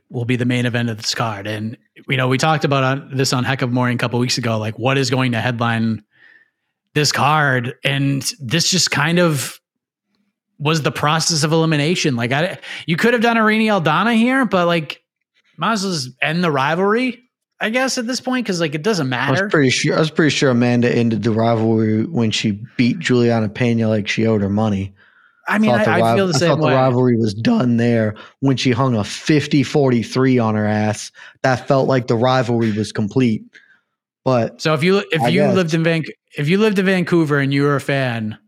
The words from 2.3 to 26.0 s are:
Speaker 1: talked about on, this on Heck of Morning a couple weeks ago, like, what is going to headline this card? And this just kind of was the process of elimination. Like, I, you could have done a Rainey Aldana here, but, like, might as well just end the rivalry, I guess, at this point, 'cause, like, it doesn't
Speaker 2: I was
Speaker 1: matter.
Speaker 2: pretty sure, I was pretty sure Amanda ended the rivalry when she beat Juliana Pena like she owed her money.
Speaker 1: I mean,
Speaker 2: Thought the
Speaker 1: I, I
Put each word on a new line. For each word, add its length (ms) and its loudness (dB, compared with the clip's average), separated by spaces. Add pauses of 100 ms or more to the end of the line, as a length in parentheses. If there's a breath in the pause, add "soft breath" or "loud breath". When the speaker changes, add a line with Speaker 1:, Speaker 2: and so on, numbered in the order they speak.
Speaker 1:
talked 260 0
about 200 0
on, 300 -4
this 180 -2
on 120 -2
Heck 180 -4
of 100 -4
Morning 240 0
a 20 -4
couple 200 -2
weeks 200 -2
ago, 200 -2
like, 200 -8
what 200 0
is 120 0
going 220 0
to 80 -2
headline 640 -2 (920 soft breath)
this 180 0
card? 600 0 (100)
And 380 0 (180)
this 300 -2
just 200 0
kind 280 0
of 400 0 (1000)
was 240 -2
the 100 0
process 520 -2
of 80 0
elimination. 640 0
Like, 160 -2
I, 260 -2 (280 loud breath)
you 100 -2
could 160 2
have 100 2
done 140 2
a 80 2
Rainey 220 2
Aldana 500 2
here, 280 2
but, 220 0
like, 360 -2 (540)
might 160 -2
as 120 -2
well 80 -4
just 180 -6 (120)
end 220 0
the 60 2
rivalry, 720 0 (360)
I 120 -4
guess, 260 -2
at 100 -4
this 140 -6
point, 260 -4
'cause, 140 -2
like, 140 -2
it 80 -6
doesn't 300 -2
Speaker 2:
I 180 -2
was 100 0
Speaker 1:
matter. 80 -2
Speaker 2:
pretty 220 4
sure, 260 0
I 20 0
was 120 2
pretty 240 2
sure 160 2
Amanda 440 2
ended 280 0
the 80 0
rivalry 720 2
when 260 -2
she 320 -2 (140)
beat 220 2
Juliana 500 2
Pena 400 0
like 200 0
she 180 0
owed 160 2
her 80 0
money. 420 0 (560 soft breath)
Speaker 1:
I 100 0
mean, 140 4
Speaker 2:
Thought 120 2
the 60 2
Speaker 1:
I, 60 2
I 40 2